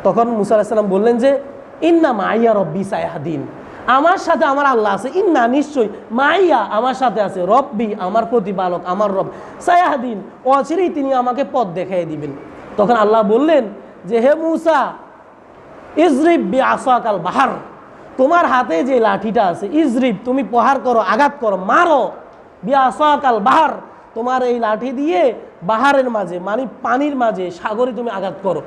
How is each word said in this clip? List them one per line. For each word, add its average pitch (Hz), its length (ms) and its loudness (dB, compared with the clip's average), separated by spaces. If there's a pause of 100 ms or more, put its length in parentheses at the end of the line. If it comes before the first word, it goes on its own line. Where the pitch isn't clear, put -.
তখন 208 240 2
মুসা 220 280 0
আলাইহিস 208 140 2
সালাম 214 160 0
বললেন 208 320 2
যে, 262 220 2 (420)
"ইন্না 320 320 4
মাইয়া 214 400 2
রব্বি 190 300 -2
সায়াহদিন, 165 640 -6 (400)
আমার 302 300 4
সাথে 320 280 0
আমার 285 200 0
আল্লাহ 220 280 2
আছে, 196 220 -6
ইন্না 320 320 2
নিশ্চয়, 254 400 0 (240)
মাইয়া 294 460 2
আমার 214 360 -2
সাথে 233 280 0
আছে, 185 240 -2
রব্বি 220 540 0
আমার 208 260 -2
প্রতিপালক, 185 600 -2
আমার 196 300 -2
রব, 185 100 0 (360)
সায়াহদিন 277 600 0 (240)
অচিরেই 277 440 2
তিনি 269 240 -2
আমাকে 247 380 0
পথ 240 160 0
দেখাই 175 380 -4
দিবেন।" 151 240 -8 (480)
তখন 208 160 2
আল্লাহ 220 300 4
বললেন 262 400 4 (420)
যে, 226 140 -2
"হে 269 160 4
মুসা, 320 580 0 (1040)
ইজরিব 311 460 4
বি 220 200 0
আসাকাল 226 580 0
বাহার, 226 300 0 (680)
তোমার 330 280 4
হাতে 254 380 0
যে 254 160 0
লাঠিটা 208 460 0
আছে, 185 260 -4
ইজরিব 262 440 0 (100)
তুমি 262 180 -2
প্রহার 240 360 2
করো, 240 200 0
আঘাত 220 400 2
করো, 208 180 0
মারো, 254 540 2 (520)
বি 247 120 0
আসাকাল 269 640 2
বাহার, 269 300 4 (460)
তোমার 254 280 -2
এই 240 160 0
লাঠি 226 320 -2
দিয়ে 294 420 0 (300)
বাহারের 254 460 2
মাঝে, 185 300 -4
মানে 214 280 -4 (140)
পানির 277 340 0
মাঝে, 190 360 -2
সাগরে 226 400 -2
তুমি 233 180 -6
আঘাত 190 240 -6 (100)
করো।" 170 240 -2